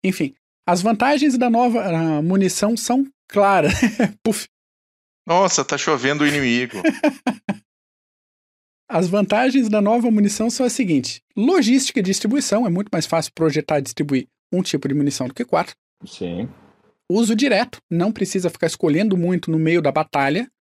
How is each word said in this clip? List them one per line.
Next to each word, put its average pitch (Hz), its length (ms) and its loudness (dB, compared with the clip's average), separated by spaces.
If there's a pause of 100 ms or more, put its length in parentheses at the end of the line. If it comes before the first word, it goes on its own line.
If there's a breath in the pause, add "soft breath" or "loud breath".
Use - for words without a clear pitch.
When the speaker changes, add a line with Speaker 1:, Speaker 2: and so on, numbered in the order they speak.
Speaker 1:
Enfim, 175 300 -2 (320)
as 180 160 0
vantagens 254 560 2
da 247 100 2
nova, 233 340 2
ah, 165 380 0
munição 196 560 0
são 269 300 0 (220)
claras. 196 440 4
<laughs> - 500 0
Puf. - 260 -4 (800)
Speaker 2:
Nossa, 170 380 2
tá 143 140 -4
chovendo 143 460 0
o - 20 4
inimigo. 127 500 0
Speaker 1:
<laughs> - 880 -4 (1300)
As 185 160 0
vantagens 214 600 2
da 208 140 2
nova 233 280 2
munição 208 380 2
são 247 160 -2
as 240 80 0
seguintes. 160 480 -2 (160)
Logística 262 640 2
e - 20 0
distribuição. 220 640 0
É 170 40 0
muito 185 200 -2
mais 165 140 -2
fácil - 300 -2
projetar 156 440 0
e 139 40 -2
distribuir 139 440 -4 (240)
um 180 120 0
tipo 147 260 -4
de 139 60 0
munição 143 340 -2
do - 60 -12
que 240 100 -6
quatro. - 320 -2 (300)
Speaker 3:
Sim. 92 420 -8 (600)
Speaker 1:
Uso 220 260 2
direto. 247 540 0
Não 175 200 0
precisa 185 380 -4
ficar - 180 -4
escolhendo 185 480 0
muito 180 360 -2
no 160 80 0
meio 165 240 2
da 139 100 2
batalha. 151 580 -2 (140)